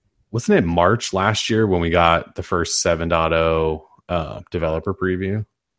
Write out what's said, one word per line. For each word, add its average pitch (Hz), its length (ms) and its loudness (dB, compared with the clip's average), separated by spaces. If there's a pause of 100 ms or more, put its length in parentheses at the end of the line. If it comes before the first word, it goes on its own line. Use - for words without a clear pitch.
(320)
wasn't 180 260 2
it 104 60 2
March 87 480 2
last 98 360 0
year 110 160 2
when 92 160 2
we 85 80 0
got 85 460 2
the 92 80 -8
first - 400 -2
seven 82 260 0
dot 82 240 0
oh, 80 540 0 (220)
uh, 80 320 -6 (100)
developer 82 420 -4
preview? 95 500 -4
I - 20 -16 (340)